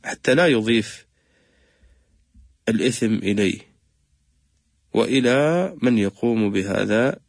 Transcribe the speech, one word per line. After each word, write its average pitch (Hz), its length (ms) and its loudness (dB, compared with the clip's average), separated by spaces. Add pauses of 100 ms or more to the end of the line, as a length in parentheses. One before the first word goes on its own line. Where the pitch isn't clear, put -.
حتى - 280 -2
لا 170 140 4
يضيف 117 580 0 (1600)
الإثم 113 440 -2
إليه 101 460 -2 (1300)
وإلى 135 880 0
من 120 160 2
يقوم 107 540 0
بهذا 104 760 -2